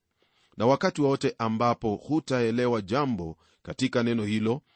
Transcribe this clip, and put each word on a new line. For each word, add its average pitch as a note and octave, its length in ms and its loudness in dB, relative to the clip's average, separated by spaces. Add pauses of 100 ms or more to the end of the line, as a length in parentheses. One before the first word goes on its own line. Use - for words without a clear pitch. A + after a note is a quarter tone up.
(560)
Na G#2+ 100 0
wakati D3+ 360 2
wote C3+ 360 2
ambapo A2+ 560 0
hutaelewa B2 880 0
jambo G2 560 -2 (240)
katika B2 400 -2
neno A#2 220 0
hilo, A2 380 0 (120)